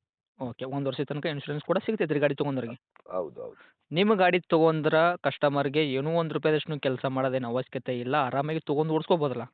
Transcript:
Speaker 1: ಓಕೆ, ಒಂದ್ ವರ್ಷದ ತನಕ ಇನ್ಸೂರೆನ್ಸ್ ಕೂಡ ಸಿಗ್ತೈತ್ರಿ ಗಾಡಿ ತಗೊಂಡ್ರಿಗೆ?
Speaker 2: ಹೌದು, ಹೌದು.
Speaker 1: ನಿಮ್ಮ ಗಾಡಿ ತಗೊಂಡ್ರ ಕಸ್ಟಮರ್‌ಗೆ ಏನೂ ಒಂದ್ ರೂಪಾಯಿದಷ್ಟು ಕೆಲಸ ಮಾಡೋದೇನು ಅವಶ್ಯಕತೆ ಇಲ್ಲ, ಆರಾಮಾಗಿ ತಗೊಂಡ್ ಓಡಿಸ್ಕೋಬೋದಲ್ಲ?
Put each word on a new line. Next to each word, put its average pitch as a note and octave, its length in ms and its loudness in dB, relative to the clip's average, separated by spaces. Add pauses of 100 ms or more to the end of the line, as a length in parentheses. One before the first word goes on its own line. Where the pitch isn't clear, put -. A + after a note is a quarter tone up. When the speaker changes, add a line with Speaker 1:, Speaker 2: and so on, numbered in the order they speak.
(400)
Speaker 1:
ಓಕೆ, B2+ 240 -8
ಒಂದ್ C#3 220 -4
ವರ್ಷದ C3+ 180 -4
ತನಕ C#3+ 220 -6
ಇನ್ಸೂರೆನ್ಸ್ D3 380 -6
ಕೂಡ E3+ 220 0
ಸಿಗ್ತೈತ್ರಿ E3+ 320 0
ಗಾಡಿ C#3+ 160 2
ತಗೊಂಡ್ರಿಗೆ? C3 400 -2 (380)
Speaker 2:
ಹೌದು, D#2 300 -6
ಹೌದು. - 500 -18
Speaker 1:
ನಿಮ್ಮ G#3 220 4
ಗಾಡಿ F3+ 260 4
ತಗೊಂಡ್ರ D#3+ 540 2 (260)
ಕಸ್ಟಮರ್‌ಗೆ C#3+ 720 0
ಏನೂ C#3 180 -2
ಒಂದ್ E3 220 0
ರೂಪಾಯಿದಷ್ಟು D3+ 480 0
ಕೆಲಸ C3 260 -2
ಮಾಡೋದೇನು C3 420 -2
ಅವಶ್ಯಕತೆ B2+ 520 -4
ಇಲ್ಲ, B2+ 140 -2
ಆರಾಮಾಗಿ C#3+ 460 0
ತಗೊಂಡ್ D#3 320 -2
ಓಡಿಸ್ಕೋಬೋದಲ್ಲ? D3+ 500 0 (120)